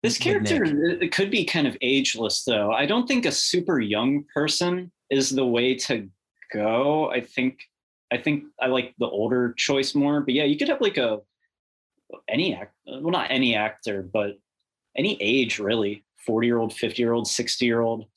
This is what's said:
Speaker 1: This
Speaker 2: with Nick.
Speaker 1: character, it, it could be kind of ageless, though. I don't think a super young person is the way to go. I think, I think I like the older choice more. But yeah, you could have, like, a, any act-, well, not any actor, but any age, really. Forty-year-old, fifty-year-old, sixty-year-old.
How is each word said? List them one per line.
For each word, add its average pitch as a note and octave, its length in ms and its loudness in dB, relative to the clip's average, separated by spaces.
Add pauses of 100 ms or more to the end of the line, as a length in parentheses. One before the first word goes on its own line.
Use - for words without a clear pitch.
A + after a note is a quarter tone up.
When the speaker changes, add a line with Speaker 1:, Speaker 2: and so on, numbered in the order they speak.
Speaker 1:
This A#3+ 160 0
Speaker 2:
with - 60 -4 (180)
Nick. G#4 60 0
Speaker 1:
character, E3 360 2
it, F3 180 2
it F3 100 -2
could G3+ 180 0
be G#3 140 2
kind D#3 200 0
of A#2+ 160 0
ageless, B2+ 600 0
though. G#2+ 300 2
I B2+ 120 0
don't A#3+ 220 0
think B3+ 180 0
a B3 60 2
super F3 480 0
young A#2+ 540 0
person F3 580 -2 (180)
is C3+ 200 2
the C3 160 0
way B2 300 2
to A2+ 340 -4 (420)
go. B2 580 2
I B2 120 -2
think, B2+ 380 -4 (520)
I A#2+ 60 0
think D3 260 -2 (180)
I B2+ 60 0
like B2+ 320 -2
the A#2 80 0
older A#2+ 460 0
choice C#3 420 0
more. C#3+ 240 2
But C#3 140 0
yeah, D3 100 2
you D3 140 2
could C#4 100 0
have, C#4 140 0
like, G#3 160 0
a, A2+ 220 0 (1080)
any B2+ 260 0
act-, F#2 220 -12 (100)
well, C#3+ 260 -6
not C3+ 200 -2
any B2 240 2
actor, G#2 480 -4
but G2+ 340 -4 (600)
any F#3+ 240 -2
age, A2+ 360 0
really. G#2 460 -2 (220)
Forty-year-old, A#2 480 0
fifty-year-old, A#2 560 -2
sixty-year-old. A#2 880 0